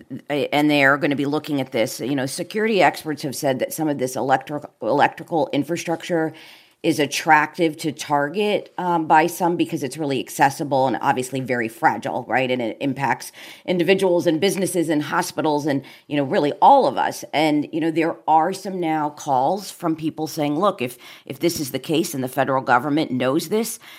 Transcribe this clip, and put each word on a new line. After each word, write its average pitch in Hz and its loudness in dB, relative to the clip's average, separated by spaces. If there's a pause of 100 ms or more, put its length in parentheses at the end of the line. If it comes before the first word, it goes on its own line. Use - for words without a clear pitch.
(300)
and 147 2
they 147 4
are 139 6
gonna 143 0
be 139 0
looking 147 -2
at 131 -4
this. 123 0
You 139 -2
know, 131 -2
security 214 -2
experts 151 0
have 135 -6
said 135 0
that - -4
some 156 -2
of 143 -2
this 127 -4
electric-, 131 -2 (140)
electrical 143 0
infrastructure 160 -2 (520)
is 156 0
attractive 151 2
to 151 -4
target, 156 -2
um, 175 0
by 160 6
some 175 0
because 156 -2
it's 139 -8
really 139 -2
accessible 139 0
and 120 0
obviously 131 -2
very 120 -2
fragile, 117 -2
right? 127 0
And 127 0
it 110 -4
impacts 131 -2 (340)
individuals 180 2
and 160 2
businesses 185 0
and 151 2
hospitals 147 -2
and, 139 0 (220)
you 147 -6
know, 143 2
really 147 0
all 247 8
of 123 0
us. - -2
And, 147 2
you 170 -4
know, 165 0
there 156 0 (120)
are 160 4
some 190 -8
now 156 -2
calls 147 0
from 160 -4
people 156 -6
saying, 147 -2
"Look, 196 0
if, - -6 (260)
if 131 -14
this 170 0
is 135 -8
the 135 -4
case 165 -2
and 131 -4
the 127 -4
federal 131 0
government 143 2
knows 131 0
this, 226 -4 (200)